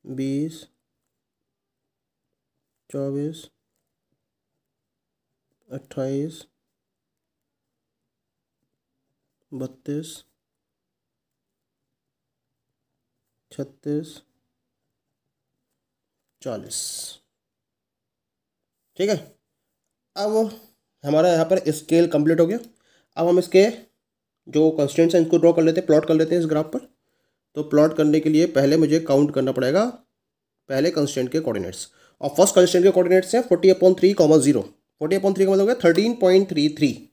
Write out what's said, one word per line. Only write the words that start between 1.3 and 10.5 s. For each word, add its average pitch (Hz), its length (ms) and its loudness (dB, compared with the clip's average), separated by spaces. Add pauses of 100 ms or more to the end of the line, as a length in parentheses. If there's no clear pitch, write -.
चौबीस, 143 540 -8 (2250)
अट्ठाईस, 139 720 -10 (3000)
बत्तीस, 143 640 -12 (3250)